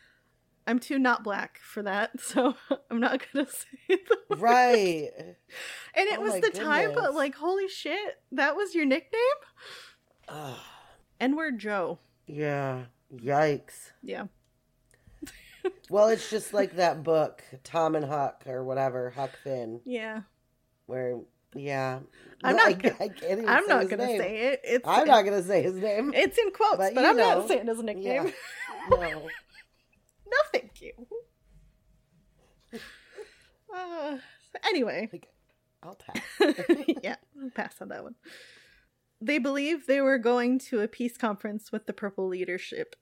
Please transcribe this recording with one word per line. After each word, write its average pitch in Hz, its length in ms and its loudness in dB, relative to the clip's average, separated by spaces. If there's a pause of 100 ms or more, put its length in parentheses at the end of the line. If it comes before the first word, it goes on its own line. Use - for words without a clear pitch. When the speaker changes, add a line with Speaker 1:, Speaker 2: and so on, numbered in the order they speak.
(680)
Speaker 1:
I'm 240 120 2
too 277 200 -4
not 247 260 2
black - 340 -6
for - 240 -10
that, 202 380 -2
<laughs> - 0 -
so 254 340 0 (360)
I'm 233 100 -2
not 262 320 0
gonna 277 140 0
<laughs> - 20 -8
say - 180 -12 (220)
the 370 300 2 (120)
word. 415 100 -2
Speaker 2:
Right. 226 680 6 (840)
Speaker 1:
And 381 140 2
it 415 100 -2
Speaker 2:
Oh - 40 -6
Speaker 1:
was 415 120 0
Speaker 2:
my 285 60 0
Speaker 1:
the 440 100 4
time, 311 400 0
but, - 60 -4
Speaker 2:
goodness. 285 180 0
Speaker 1:
like, 285 220 0
holy 381 320 -2
shit, 381 520 -8 (120)
that 285 240 0
was 381 180 -4
your 320 100 2
nickname? 320 360 0 (1080)
Speaker 2:
Ugh. 143 300 -12 (600)
Speaker 1:
N-word 277 380 0
Joe. 196 400 -4 (280)
Speaker 2:
Yeah. 139 580 -4 (300)
Yikes. 143 800 -2 (100)
Speaker 1:
Yeah. 190 220 -10 (1000)
<laughs> - 100 -16 (540)
Speaker 2:
Well, 208 200 6
it's 226 200 0
just 214 240 -6
like 196 220 0
that 160 300 0
book, 160 400 2 (180)
Tom 160 320 0
and 151 100 0
Huck, 139 440 -4
or 131 160 -6
whatever, 127 460 -2
Huck 135 200 -6 (140)
Finn. 120 400 -6
Speaker 1:
Yeah. 220 380 -8 (640)
Speaker 2:
Where, 123 340 -4 (340)
yeah. 135 460 -4 (420)
Speaker 1:
I'm 254 140 2
Speaker 2:
No, 359 80 8
Speaker 1:
not - 40 6
Speaker 2:
I, - 40 6
Speaker 1:
gonna, 190 260 0
Speaker 2:
I 220 100 -4
can't - 140 -18 (160)
even 226 100 -2
Speaker 1:
I'm 277 140 6
Speaker 2:
say 415 60 0
Speaker 1:
not 180 140 4
Speaker 2:
his 190 80 0
Speaker 1:
gonna 240 160 -2
Speaker 2:
name. 233 140 0
Speaker 1:
say 214 160 -4 (120)
it. 269 160 -2
It's 240 240 0
Speaker 2:
I'm 233 180 6
not 233 180 8
gonna 196 200 0
say 180 180 2
his 185 140 0
name. 214 400 -2
Speaker 1:
It's - 200 2
in 427 140 2
quotes, 415 280 2
Speaker 2:
But 196 180 0
Speaker 1:
but 262 60 2
Speaker 2:
you 285 80 8
Speaker 1:
I'm 466 60 6
not 226 220 6
Speaker 2:
know. 214 80 -2
Speaker 1:
saying 240 220 0
his 226 120 -4
nickname. 214 460 -4
Speaker 2:
Yeah. - 60 -4 (580)
No. 156 440 2
Speaker 1:
<laughs> - 40 -16 (880)
No, 453 120 0 (120)
thank - 300 -4
you. - 120 -16 (1800)
<laughs> 233 80 -10 (920)
Uh, 339 440 -6 (480)
anyway. 220 460 0
Speaker 2:
Like, 170 160 -16 (540)
I'll 175 140 -18
pass. - 260 -10 (180)
Speaker 1:
<laughs> 311 140 6 (480)
Yeah, - 140 -6 (260)
I'll 262 80 -10
pass - 300 -10
on 208 80 -14
that - 140 -12
one. 240 120 -16 (1040)
They 285 180 2
believed 285 480 -2
they 277 140 4
were 269 180 4
going 240 420 2
to 233 200 -2
a 214 80 0
peace 240 280 -6
conference 214 560 -6
with - 140 -6
the 214 60 -4
Purple 196 360 -6
leadership 180 720 -6